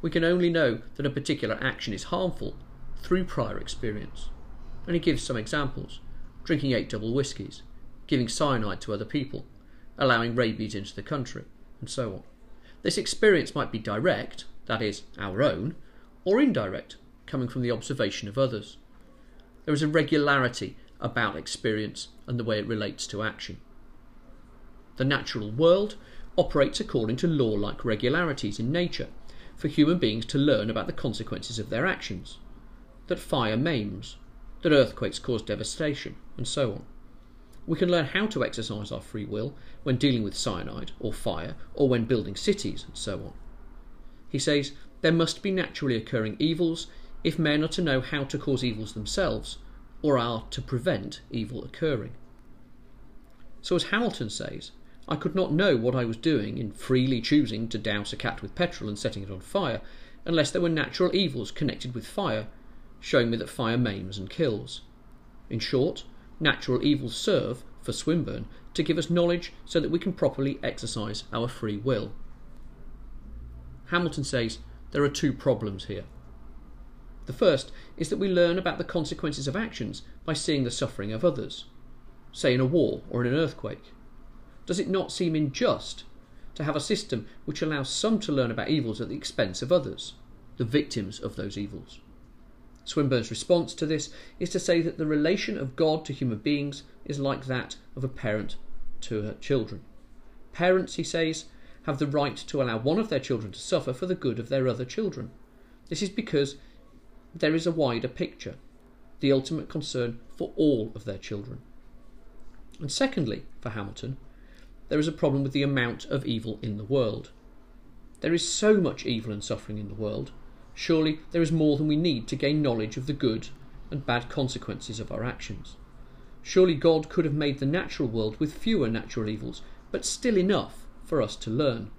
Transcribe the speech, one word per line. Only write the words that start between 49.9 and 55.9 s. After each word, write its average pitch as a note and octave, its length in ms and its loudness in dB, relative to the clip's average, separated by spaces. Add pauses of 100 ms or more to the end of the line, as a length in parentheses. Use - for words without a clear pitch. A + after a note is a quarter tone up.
or D3 160 6
are A#2 340 0
to - 100 -4
prevent B2+ 600 -2 (100)
evil A2 320 -4
occurring." C3+ 480 -2 (1500)
So, - 160 2
as E3 60 2
Hamilton G3+ 460 0
says, - 420 -8 (360)
"I D#3 80 0
could D#3 180 -2
not F#3 200 2
know E3+ 240 6
what B2 180 2